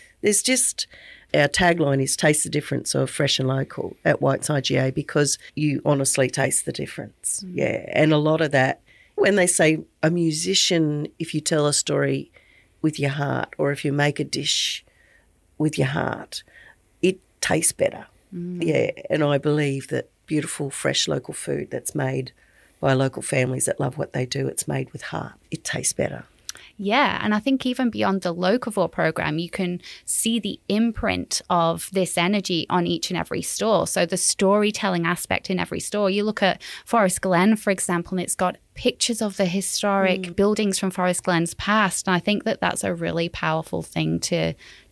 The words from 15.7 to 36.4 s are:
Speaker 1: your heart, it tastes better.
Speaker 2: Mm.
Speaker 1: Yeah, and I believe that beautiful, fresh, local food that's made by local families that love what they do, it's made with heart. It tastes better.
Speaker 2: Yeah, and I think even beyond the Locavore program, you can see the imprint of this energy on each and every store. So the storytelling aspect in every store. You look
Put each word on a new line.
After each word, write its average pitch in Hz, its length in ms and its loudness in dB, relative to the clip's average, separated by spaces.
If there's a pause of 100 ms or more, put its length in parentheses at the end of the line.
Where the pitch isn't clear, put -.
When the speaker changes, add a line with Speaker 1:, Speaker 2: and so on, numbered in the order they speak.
Speaker 1:
your 139 100 2
heart, - 540 -4 (600)
it 185 180 2 (200)
tastes 165 320 0
better. - 340 -2 (280)
Speaker 2:
Mm. 175 320 -6
Speaker 1:
Yeah, 143 240 2 (180)
and 151 140 0
I 143 160 2
believe 147 500 -2
that 135 220 -6 (160)
beautiful, 151 440 -4
fresh, - 380 -2
local 147 240 -4
food 143 380 -6
that's - 240 -8
made 135 380 -4 (480)
by 135 140 4
local 131 280 0
families 131 440 0
that - 120 -2
love 135 180 -2
what - 160 -6
they 127 140 -2
do, 135 220 -4
it's - 180 -6
made 135 260 -4
with - 100 -14
heart. - 320 -8 (180)
It 160 100 -6
tastes - 300 -4
better. - 320 -4 (520)
Speaker 2:
Yeah, 214 460 0
and 214 100 0
I 214 60 2
think 269 260 0
even 247 260 0
beyond 202 320 0
the 175 120 -2
Locavore 185 560 0
program, 160 480 -2
you 175 100 -4
can 180 320 -4 (240)
see 226 360 0
the - 180 -6 (100)
imprint 208 800 0
of 170 440 2
this 185 260 0
energy 180 500 0
on 175 200 2
each 175 200 -2
and 160 80 -4
every 165 260 -4
store. 196 440 0
So 175 180 0
the 175 120 -2
storytelling 202 880 2
aspect 175 420 -2
in 185 120 0
every 175 180 -4
store. 202 320 0
You 202 140 0
look 214 180 -2